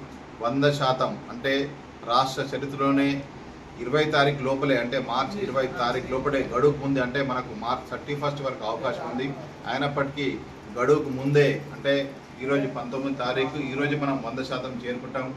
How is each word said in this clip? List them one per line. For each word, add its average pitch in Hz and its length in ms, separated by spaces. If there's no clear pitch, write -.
వంద 139 300
శాతం, 131 460
అంటే 135 460
రాష్ట్ర 135 340
చరిత్రలోనే 139 800
ఇరవై 135 240
తారీఖు 147 400
లోపలే, 135 340
అంటే 120 220
మార్చి 127 440
ఇరవై 131 240
తారీఖు 123 440
లోపలే 135 440
గడువు 143 280
ఉంది. 139 160
అంటే 127 240
మనకు 127 360
మార్చ్ 123 320
థర్టీ 135 240
ఫస్ట్ 143 260
వరకు 117 240
అవకాశం 120 460
ఉంది. 139 220
అయినప్పటికీ 139 720
గడువుకు 135 300
ముందే, 139 520
అంటే 139 420
ఈరోజు 139 260
పంతొమ్మిది 131 500
తారీఖు, 135 400
ఈరోజు 143 380
మనం 135 300
వంద 127 200
శాతం 123 400
చేరుకుంటాం. 127 520